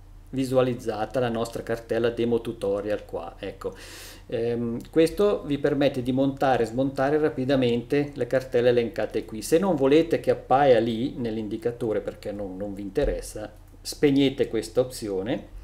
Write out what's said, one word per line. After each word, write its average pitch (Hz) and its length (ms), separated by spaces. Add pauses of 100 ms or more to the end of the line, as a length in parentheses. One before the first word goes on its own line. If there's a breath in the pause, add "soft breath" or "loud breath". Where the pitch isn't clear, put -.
(300)
visualizzata 123 920
la 120 100
nostra 113 320
cartella 117 480
demo 117 300
tutorial 101 640
qua, 82 340
ecco. 95 360 (520 loud breath)
Ehm, 117 520 (120)
questo 165 540
vi 143 140
permette 139 440
di 127 100
montare 135 520
e - 20
smontare 135 520
rapidamente 135 960
le 123 120
cartelle 127 420
elencate 113 560
qui. 107 160
Se 151 180
non 190 160
volete 143 460
che - 100
appaia 131 500
lì 117 360
nell'indicatore 110 840
perché 98 300
non, 101 280
non 101 160
vi 98 80
interessa, 107 680 (300)
spegnete 135 680
questa 110 320
opzione 110 680 (180 loud breath)